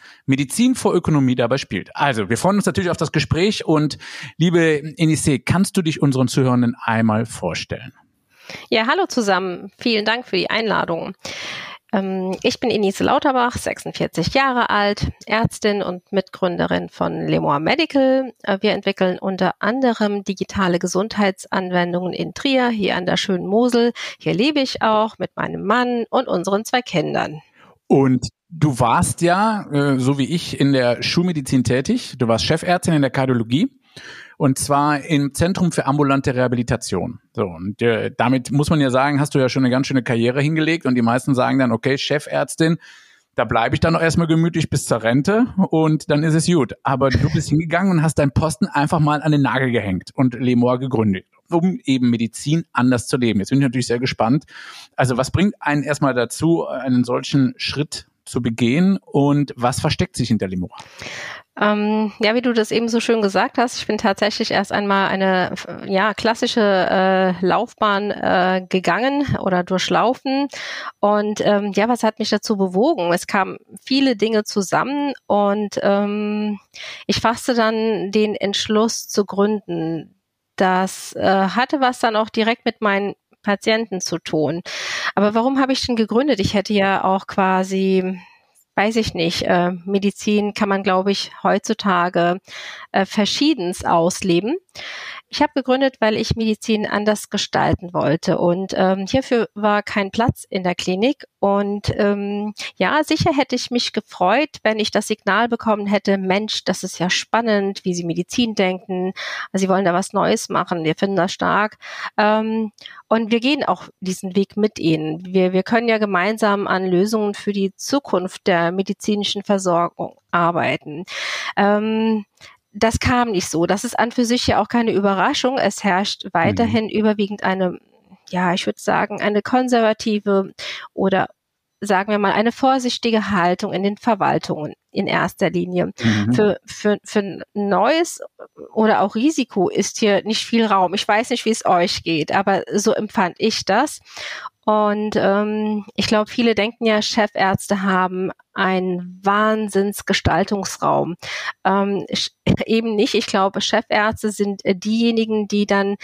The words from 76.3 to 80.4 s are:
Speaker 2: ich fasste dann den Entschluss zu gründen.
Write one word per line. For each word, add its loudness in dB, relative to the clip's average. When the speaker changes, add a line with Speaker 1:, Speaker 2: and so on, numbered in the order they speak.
Speaker 2:
ich -2
fasste 0
dann 0
den 2
Entschluss -2
zu 0
gründen. -2